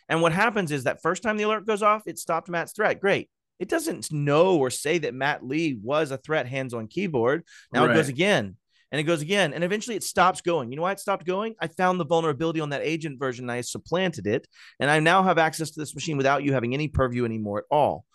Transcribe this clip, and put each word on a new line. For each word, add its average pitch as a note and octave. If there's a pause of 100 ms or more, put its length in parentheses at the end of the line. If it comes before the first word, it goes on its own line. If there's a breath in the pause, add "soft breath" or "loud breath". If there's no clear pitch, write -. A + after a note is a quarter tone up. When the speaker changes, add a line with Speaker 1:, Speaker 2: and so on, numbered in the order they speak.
Speaker 1:
And D#3+
what E3
happens G3+
is C#3
that -
first F3+
time G#3+
the G#3
alert G#3+
goes G#3+
off, G#3+
it E3
stopped E3
Matt's E3
threat. G3
Great. F3+ (300)
It G3
doesn't D#4
know D#3
or C3
say D3+
that C3+
Matt C3+
Lee D3
was C#3
a C3+
threat D3+
hands C3
on A2+
keyboard. D#3 (280 loud breath)
Now C#3
it -
goes D#3
Speaker 2:
Right. C#3
Speaker 1:
again. C3+ (340)
And C#3+
it D#3
goes E3
again. E3+
And D#3
eventually G#3
it -
stops F#3
going. D3+
You C3+
know D#3
why F#3
it F#3+
stopped F#3+
going? G3+
I E3
found F#3
the E3
vulnerability D#3+
on D3+
that C3
agent D3+
version. B2+
And B2
I B2
supplanted A#2+
it. A2+ (340 loud breath)
And C#3
I D#3
now F3
have F3+
access D#3+
to -
this D3
machine D3
without C#3
you C#3+
having A#2+
any C#3+
purview B2
anymore G#2+
at -
all. A2